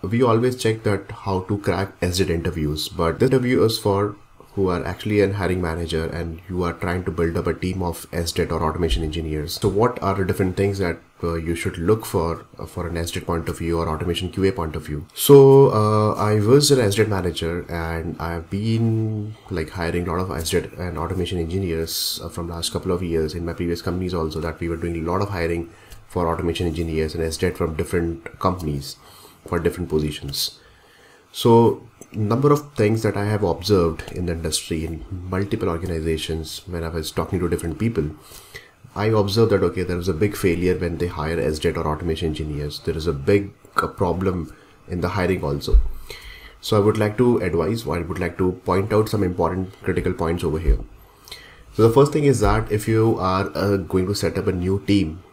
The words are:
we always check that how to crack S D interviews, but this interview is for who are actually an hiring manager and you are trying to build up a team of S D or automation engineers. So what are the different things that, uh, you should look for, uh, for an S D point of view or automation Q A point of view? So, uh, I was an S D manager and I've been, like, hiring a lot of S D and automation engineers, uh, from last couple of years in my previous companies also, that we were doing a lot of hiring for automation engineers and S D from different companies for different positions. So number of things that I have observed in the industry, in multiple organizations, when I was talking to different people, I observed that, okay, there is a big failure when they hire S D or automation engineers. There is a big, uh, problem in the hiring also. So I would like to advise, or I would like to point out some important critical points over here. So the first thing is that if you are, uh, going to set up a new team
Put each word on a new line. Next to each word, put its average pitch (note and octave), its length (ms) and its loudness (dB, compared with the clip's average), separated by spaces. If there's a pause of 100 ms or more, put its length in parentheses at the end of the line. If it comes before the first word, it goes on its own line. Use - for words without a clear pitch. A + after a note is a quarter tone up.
we A#2 200 2
always B2 400 4
check A2 200 0
that G2+ 280 -2
how F#2+ 340 -2
to G#2 120 -2
crack G2 460 -2
S F2+ 160 0
D F#2 160 2
interviews, D#2+ 560 -2
but E2 280 0
this A#2+ 120 4
interview B2+ 340 4
is A2 140 2
for G2+ 360 0 (380)
who F#2+ 180 0
are F2 160 -2
actually G#2 340 0
an G2 140 4
hiring F#2 260 0
manager E2 460 -2
and E2 420 -6
you F2+ 140 -2
are F2 100 0
trying F2+ 320 -4
to - 60 -4
build E2+ 260 -2
up E2+ 100 -2
a E2+ 60 0
team F#2 300 -4
of F2 300 -4
S E2+ 200 -4
D F2 120 0
or E2 180 -2
automation E2 400 0
engineers. D#2 580 -4
So G#2+ 80 2
what A2 340 2
are F#2+ 120 0
the G2 100 0
different F2+ 320 0
things G2 220 0
that, F2 200 -2 (240)
uh, E2+ 120 -2
you E2 200 -2
should E2 220 -4
look F#2+ 300 2
for, E2 400 -2 (120)
uh, - 60 -12
for F2 220 -8
an E2 100 -4
S E2 140 -2
D F2+ 100 -6
point E2 300 -4
of D#2+ 80 -6
view E2 200 0
or E2 80 0
automation E2+ 440 -2
Q F#2+ 140 0
A F#2+ 80 4
point D#2+ 220 -6
of D2+ 120 -8
view? D2 260 -6
So, C#3 600 10
uh, G#2+ 400 4
I G#2+ 260 2
was C#3 300 6
an C3 100 6
S G2 140 2
D G#2+ 100 4
manager F2 640 -2
and E2 500 -6
I've E2+ 300 -6
been, A2 840 -2 (160)
like, D#2+ 200 -4
hiring F2 380 -2
a E2+ 40 -2
lot F2 80 -2
of F#2 100 -4
S E2 180 -6
D F2 140 0 (160)
and F2 180 -6
automation F2 420 -4
engineers, E2 840 -4
uh, E2+ 60 -10
from E2+ 180 -8
last E2+ 240 -6
couple F2+ 200 -2
of F2 100 -2
years D#2+ 320 -2
in E2+ 100 -6
my E2+ 80 -4
previous E2+ 300 -4
companies F2+ 320 -4
also, D#2+ 260 -4
that D#2+ 180 -6
we E2+ 120 -4
were E2 60 -4
doing E2 300 -4
a E2+ 40 -2
lot F#2 100 -2
of G2+ 80 -2
hiring E2+ 400 -4 (400)
for F2 200 -2
automation E2 380 -2
engineers D#2 480 -2
and E2 80 -4
S D#2+ 140 -4
D F2+ 140 0
from E2 240 -4
different E2+ 640 -4
companies D#2+ 580 -4 (500)
for F2 120 -2
different E2+ 320 -2
positions. D2+ 680 -4 (720)
So A#2 520 6 (300)
number A#2 380 2
of C#3+ 240 0
things A2 280 2
that G#2 120 0
I G2+ 120 -2
have G#2 160 0
observed F2 720 2
in F2+ 120 -6
the F2 80 -2
industry, D#2+ 540 -4
in D#2+ 240 -8
multiple F#2 580 -4
organizations, E2 960 -4
when F2 160 -6
I E2 60 -4
was E2 220 -6
talking F2 300 -2
to F2 80 0
different E2 300 -4
people, G2+ 320 0 (840)
I G2+ 120 -2
observed G#2 460 4
that, F#2+ 100 4
okay, F2+ 200 0
there F2 160 -2
is F2 100 -2
a F#2 60 0
big G2+ 200 0
failure F2 440 2
when E2+ 180 -2
they E2+ 120 -2
hire E2 300 -4
S D#2 200 0
D F2 140 0
or D#2 140 -2
automation D#2+ 420 -2
engineers. D2 580 -6
There - 100 -2
is D#2+ 100 -4
a F2 60 0
big, G2 400 2 (240)
uh, F2 120 0
problem F2+ 680 -2 (320)
in F2+ 140 -4
the F2+ 80 -2
hiring F#2 340 0
also. C#2+ 340 4 (840)
So G#2+ 160 2
I - 20 6
would G#2 160 4
like G#2+ 220 0
to B2 200 6
advise, E2+ 460 0
or D#2+ 140 -2
I - 20 -2
would E2+ 180 -6
like F2 200 -4
to F#2 140 2 (120)
point G2 300 0
out G#2+ 160 2
some G2 120 0
important F2+ 600 0
critical F2 320 0
points E2+ 280 -2
over D#2+ 160 -2
here. E2+ 200 2 (960)
So A2 120 6
the A2+ 60 6
first C#3+ 220 6
thing D3+ 100 2
is C3 160 4
that G#2 320 2
if G#2 160 -2
you A2 300 4
are, F#2 360 0
uh, G2 220 2
going F#2 300 0
to G2+ 80 -2
set F#2 240 -2
up F#2 80 -2
a G2 60 0
new F#2 340 0
team F2+ 360 2 (100)